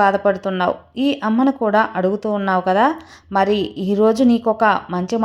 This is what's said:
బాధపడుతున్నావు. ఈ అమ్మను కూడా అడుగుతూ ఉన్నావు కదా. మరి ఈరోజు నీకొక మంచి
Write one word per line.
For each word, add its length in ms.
బాధపడుతున్నావు. 760
ఈ 20
అమ్మను 340
కూడా 220
అడుగుతూ 360
ఉన్నావు 340
కదా. 200
మరి 200
ఈరోజు 360
నీకొక 400
మంచి 340